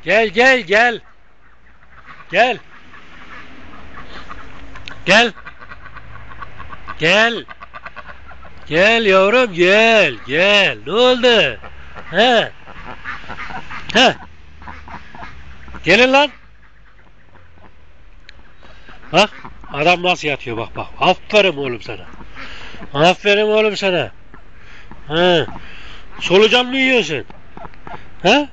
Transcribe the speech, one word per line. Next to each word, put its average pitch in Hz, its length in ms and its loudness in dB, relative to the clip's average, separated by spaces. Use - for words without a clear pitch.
Gel, 214 260 2
gel, 247 320 4
gel. 214 400 2
Gel. 214 280 2
Gel. 214 260 6
Gel. 196 460 2
Gel 214 400 4
yavrum, 202 460 6
gel, 190 600 6
gel. 170 600 2
Ne 143 60 -6
oldu? 233 640 4
He? 202 420 4
He? 233 200 6
Gelin 233 280 6
lan. 277 180 4
Bak, 190 180 4
adam 170 300 2
nasıl 175 260 0
yatıyor, 127 280 -6
bak, 110 200 -8
bak. 120 100 -8
Aferin 185 560 2
oğlum 127 260 -6
sana. 101 240 -12
Aferin 202 520 4
oğlum 214 300 2
sana. 180 340 0
He. 165 380 4
Solucan 226 460 4
mı 254 100 -4
yiyorsun? 220 480 0
He? 190 300 4